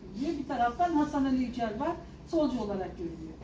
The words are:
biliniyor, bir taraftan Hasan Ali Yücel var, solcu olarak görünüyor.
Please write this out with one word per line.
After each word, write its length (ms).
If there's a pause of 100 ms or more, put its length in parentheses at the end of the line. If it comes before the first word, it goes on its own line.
biliniyor, 360
bir 100
taraftan 440
Hasan 320
Ali 200
Yücel 360
var, 120 (360)
solcu 320
olarak 380
görünüyor. 460